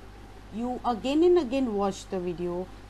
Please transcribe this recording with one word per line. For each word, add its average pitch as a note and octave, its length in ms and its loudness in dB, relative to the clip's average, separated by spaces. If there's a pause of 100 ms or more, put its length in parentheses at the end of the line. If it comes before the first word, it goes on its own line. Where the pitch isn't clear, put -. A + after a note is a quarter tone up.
(540)
you A#3+ 320 -4
again B3 380 2
and F4+ 140 8
again C4 380 0
watch G3 320 -2
the F#3+ 120 -4
video, F3 480 -4 (220)